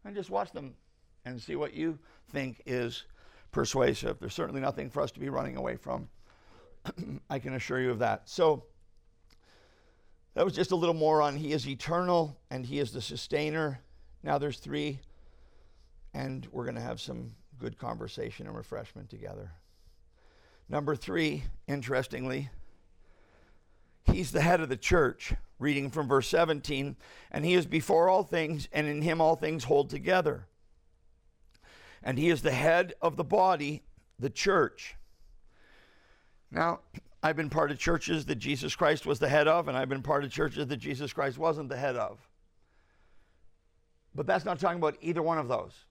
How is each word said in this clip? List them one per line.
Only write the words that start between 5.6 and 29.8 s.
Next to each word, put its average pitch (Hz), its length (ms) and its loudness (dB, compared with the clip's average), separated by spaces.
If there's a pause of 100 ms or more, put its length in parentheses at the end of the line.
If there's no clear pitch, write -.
from. - 340 -8 (580)
<clears throat> - 640 -12
I 139 100 -4
can 135 140 -8
assure 127 280 -4
you 127 100 2
of 110 80 -2
that. 110 300 0
So, 156 340 4 (1700)
that 170 100 4
was 175 80 0
just - 180 0
a 185 40 4
little 170 200 2
more 156 260 4
on 143 140 2
he 151 160 -4
is 139 160 -2
eternal 165 680 0 (120)
and 131 160 -8
he 139 140 -4
is 123 120 -2
the 123 100 -8
sustainer. 147 800 -4 (420)
Now 147 140 -2
there's 143 220 -4
three, 143 400 -6 (1120)
and 135 380 -8
we're 123 140 -8
gonna 120 160 -6
have 117 180 -8
some 117 360 -10 (220)
good 117 200 -10
conversation 110 680 -10
and 107 80 -12
refreshment 110 540 -12
together. 101 420 -14 (1160)
Number 147 280 -2
three, 156 480 -2 (240)
interestingly, 131 840 -4 (1500)
he's - 280 4
the 151 100 4
head 170 200 6
of 147 80 -4
the 127 80 -2
church, 147 560 4 (240)
reading 139 320 0
from 151 180 -2
verse 139 200 6
seventeen, 147 680 2 (360)
"And 151 120 -2
he 175 100 4
is 180 120 6
before 160 440 4
all 190 140 6
things, 160 480 -2
and 151 160 0
in 147 140 -2
him 165 200 2
all 160 140 6
things 156 300 -4
hold 139 240 4